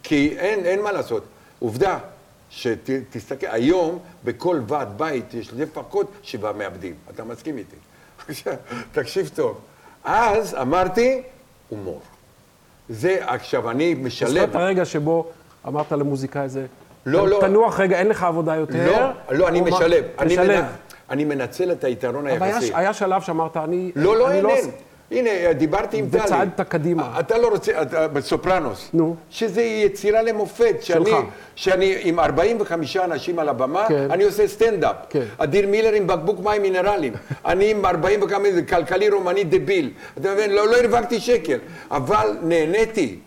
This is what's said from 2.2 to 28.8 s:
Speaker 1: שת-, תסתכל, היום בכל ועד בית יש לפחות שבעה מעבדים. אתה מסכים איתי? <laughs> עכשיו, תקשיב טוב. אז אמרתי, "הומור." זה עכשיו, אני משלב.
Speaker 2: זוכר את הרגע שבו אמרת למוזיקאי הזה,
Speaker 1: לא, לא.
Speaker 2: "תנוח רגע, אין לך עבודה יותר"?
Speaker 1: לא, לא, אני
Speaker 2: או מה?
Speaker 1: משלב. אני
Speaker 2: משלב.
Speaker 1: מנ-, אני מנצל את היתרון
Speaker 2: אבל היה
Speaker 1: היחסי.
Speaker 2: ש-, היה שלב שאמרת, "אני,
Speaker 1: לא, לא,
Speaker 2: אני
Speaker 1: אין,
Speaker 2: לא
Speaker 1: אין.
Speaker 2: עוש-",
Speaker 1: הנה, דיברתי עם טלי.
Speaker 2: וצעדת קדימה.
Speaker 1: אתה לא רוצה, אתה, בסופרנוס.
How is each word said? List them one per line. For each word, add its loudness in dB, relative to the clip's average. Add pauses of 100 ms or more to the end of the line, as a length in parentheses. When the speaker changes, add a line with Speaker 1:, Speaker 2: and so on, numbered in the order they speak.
Speaker 1:
שת-, -6 (200)
תסתכל, -10
היום 2 (260)
בכל -2
ועד -6
בית -6
יש -10
לפחות -6 (120)
שבעה -8
מעבדים. -10 (160)
אתה -14
מסכים -10
איתי? -16 (260)
<laughs> -20
עכשיו, -8 (380)
תקשיב -4
טוב. -2 (460)
אז 2
אמרתי, 2 (460)
"הומור." -10 (880)
זה 0
עכשיו, -4
אני 0
משלב. -4
Speaker 2:
זוכר 4
את -2
הרגע 2
שבו 0 (400)
אמרת -4
למוזיקאי -2
הזה, -6 (400)
Speaker 1:
לא, 4
לא. 4
Speaker 2:
"תנוח 4
רגע, 4
אין 2
לך 0
עבודה 0
יותר"? 2 (200)
Speaker 1:
לא, 0
לא, 4
אני 2
Speaker 2:
או 2
מה? 2
Speaker 1:
משלב. 4 (140)
אני 2
Speaker 2:
משלב. 4
Speaker 1:
מנ-, -6 (400)
אני 0
מנצל -2
את -4
היתרון -2
Speaker 2:
אבל 0
היה 0
Speaker 1:
היחסי. 0
Speaker 2:
ש-, -2
היה 2
שלב 0
שאמרת, -4
"אני, -2
Speaker 1:
לא, 4
לא, 4
Speaker 2:
אני 2
Speaker 1:
אין, 2
Speaker 2:
לא 4
Speaker 1:
אין. 2
Speaker 2:
עוש-", -8 (360)
Speaker 1:
הנה, 2
דיברתי 0
עם -2
טלי. 2
Speaker 2:
וצעדת 0
קדימה. -2
Speaker 1:
אתה 0
לא 4
רוצה, 0
אתה, 0
בסופרנוס. -2